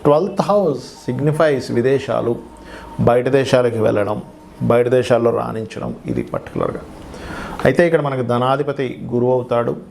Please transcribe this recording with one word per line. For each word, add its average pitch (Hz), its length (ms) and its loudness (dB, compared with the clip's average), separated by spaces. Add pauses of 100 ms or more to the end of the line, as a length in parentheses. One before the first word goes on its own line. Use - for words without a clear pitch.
ట్వెల్త్ 165 380 2
హౌస్ 165 380 2
సిగ్నిఫైస్ 139 920 -2
విదేశాలు, 120 640 0 (640)
బయట 120 280 4
దేశాలకు 123 500 2
వెళ్ళడం, 104 440 0 (400)
బయట 120 260 2
దేశాల్లో 117 440 4
రాణించడం, 117 640 -6 (100)
ఇది 60 180 -4
పర్టికులర్గా. - 560 -4 (840)
అయితే 170 200 4
ఇక్కడ 165 160 2
మనకి 139 200 -2
ధనాధిపతి 131 920 -2
గురువు 120 180 2
అవుతాడు. 120 440 0 (160)